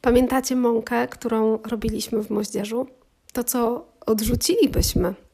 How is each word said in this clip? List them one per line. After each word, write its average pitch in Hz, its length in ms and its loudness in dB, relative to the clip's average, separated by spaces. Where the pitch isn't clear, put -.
Pamiętacie 254 540 2
mąkę, 240 520 0
którą 220 500 0
robiliśmy 220 640 -4
w 214 60 -10
moździerzu? 214 580 -4
To, 247 100 -2
co 240 420 -2
odrzucilibyśmy 220 1080 2